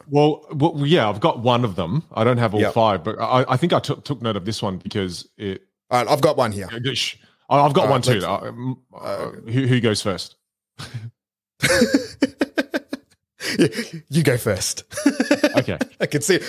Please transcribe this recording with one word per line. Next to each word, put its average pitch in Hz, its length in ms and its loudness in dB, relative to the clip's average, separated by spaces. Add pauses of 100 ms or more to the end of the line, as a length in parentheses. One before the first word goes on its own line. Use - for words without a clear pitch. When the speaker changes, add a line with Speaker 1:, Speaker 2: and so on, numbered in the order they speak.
Speaker 1:
Well, 147 440 2
well, 151 360 0
yeah, 143 220 4
I've 104 100 -4
got 151 200 0
one 127 260 2
of 95 100 -4
them. 95 360 -2
I 110 120 0
don't 120 140 4
have 113 180 0
all 104 60 2
Speaker 2:
Yep. 104 120 0
Speaker 1:
five, 104 300 2
but 107 160 -6
I, 127 300 2
I 127 80 2
think 175 160 0
I 139 60 4
took, - 260 -4
took 135 160 -8
note 113 140 -2
of 90 100 -6
this 110 160 -6
one 95 160 -4
because 92 500 -6 (100)
it 98 300 -10 (240)
Speaker 2:
All 123 120 2
right, 104 80 -4
I've 143 100 2
got 151 160 4
one 120 140 2
here. 98 180 -8 (140)
Speaker 1:
Yeah, 131 100 -4
sh-, - 240 -6 (320)
I, 135 120 4
I've 143 120 4
got - 120 4
Speaker 2:
All 107 60 2
Speaker 1:
one 131 100 2
Speaker 2:
right, - 20 -4 (100)
Speaker 1:
too. 101 60 2
Speaker 2:
let's 87 60 -4
Speaker 1:
I, 95 220 -4
um, 123 320 -8 (140)
Speaker 2:
uh, - 40 -20
Speaker 1:
uh, 101 340 -8
who, 110 340 -2
who 123 160 4
goes 107 220 2
first? 92 380 -4
<laughs> - 40 -20 (1120)
Speaker 2:
<laughs> - 80 0 (1900)
Yeah, 170 80 4 (420)
you 156 140 2
go 123 140 4
first. - 520 -4
<laughs> - 40 -20 (640)
Speaker 1:
Okay. 127 200 0 (220)
Speaker 2:
I - 60 -2
can - 160 -2
see, 180 280 2